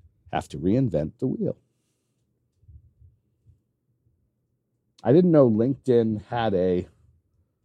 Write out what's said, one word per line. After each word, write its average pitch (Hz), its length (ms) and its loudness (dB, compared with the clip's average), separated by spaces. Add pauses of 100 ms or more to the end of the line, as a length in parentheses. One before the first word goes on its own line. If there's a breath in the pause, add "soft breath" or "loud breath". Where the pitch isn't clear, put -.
(320)
have - 160 -6
to 76 100 -14
reinvent 92 600 -2
the 131 100 -4
wheel. 220 280 -6 (3500)
I 113 80 2
didn't 180 180 4
know 147 180 6
LinkedIn 113 760 0
had 113 300 -4
a 92 340 -2 (760)